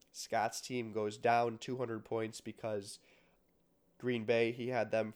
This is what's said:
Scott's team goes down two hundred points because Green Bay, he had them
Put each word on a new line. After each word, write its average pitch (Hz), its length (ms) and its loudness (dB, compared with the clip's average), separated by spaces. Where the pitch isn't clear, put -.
Scott's - 480 -2
team 117 320 -4
goes 107 240 -2
down 117 420 4
two 123 180 -6
hundred 117 280 -4
points 113 360 -4
because 107 560 -6
Green 120 260 0
Bay, 117 260 4
he 123 180 -4
had 110 220 0
them 110 240 0